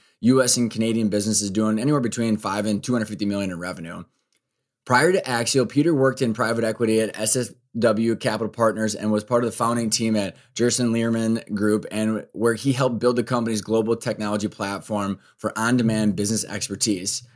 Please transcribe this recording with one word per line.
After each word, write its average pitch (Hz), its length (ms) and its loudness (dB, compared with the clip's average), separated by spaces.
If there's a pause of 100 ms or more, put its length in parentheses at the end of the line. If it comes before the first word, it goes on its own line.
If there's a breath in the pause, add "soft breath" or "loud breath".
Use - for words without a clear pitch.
(200 soft breath)
U 127 240 6
S 123 140 2
and 120 120 0
Canadian 113 380 0
businesses 104 420 0
doing 107 300 0
anywhere 143 220 2
between 113 340 -2
five 104 300 -2
and 104 180 -2
two - 80 -4
hundred 113 160 0
fifty 104 180 -6
million 101 260 -2
in 87 60 -8
revenue. 85 460 -10 (800)
Prior 139 280 4
to 190 160 0
Axial, 120 360 2
Peter 151 300 2
worked 131 260 2
in 117 120 0
private 113 320 0
equity 110 340 2
at 107 180 -2
S 107 200 0
S 120 160 -4 (260)
W 113 380 2
Capital 110 320 -2
Partners 110 460 0
and 107 180 0
was 107 100 2
part 120 220 2
of 117 40 0
the 110 60 -6
founding 117 340 0
team 110 280 0
at 98 180 -2 (200 soft breath)
Gerson 120 360 2
Learman 113 500 0 (140)
Group, 104 340 2
and 107 440 -2
where 113 200 0
he 127 200 0
helped 123 260 0
build 123 160 2
the 120 80 2
company's 113 380 -2
global 110 340 0
technology 107 540 -2
platform 98 720 -4 (180 soft breath)
for - 200 -6
on-demand 110 600 2
business 104 260 -2
expertise. 98 800 -4 (120 soft breath)